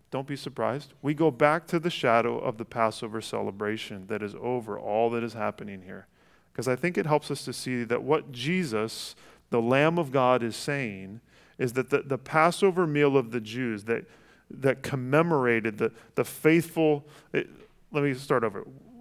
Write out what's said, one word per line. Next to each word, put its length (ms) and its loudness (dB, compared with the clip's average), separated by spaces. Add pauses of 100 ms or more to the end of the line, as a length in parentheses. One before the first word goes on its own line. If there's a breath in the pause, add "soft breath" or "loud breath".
(120)
don't 160 -6
be 80 -6
surprised. 640 -4
We 120 0
go 180 4
back 360 4
to 120 0
the 100 -4
shadow 480 2
of 200 -4
the 80 -8
Passover 560 -2
celebration 840 -6
that 140 -4
is 140 -8
over 420 -4
all 340 0
that 120 -2
is 100 -8
happening 500 -6
here. 240 -16 (460 soft breath)
'Cause 140 -6
I 80 2
think 220 -2
it 80 2
helps 260 0
us 140 -8
to 80 -8
see 320 -4
that 180 -2
what 300 0
Jesus, 800 -4 (340 loud breath)
the 120 2
Lamb 360 4
of 140 -2
God, 320 4
is 140 -4
saying 640 -6 (360 soft breath)
is 160 -2
that 160 -2
the, 120 2
the 160 -4
Passover 680 2
meal 300 4
of 160 2
the 80 -2
Jews 460 -6
that, 200 -2 (460 soft breath)
that 320 0
commemorated 920 2
the, 160 0 (220 loud breath)
the 100 2
faithful, 800 2 (240 loud breath)
it, 180 -2 (420)
let 120 0
me 100 2
start 300 0
over. 240 -4 (340)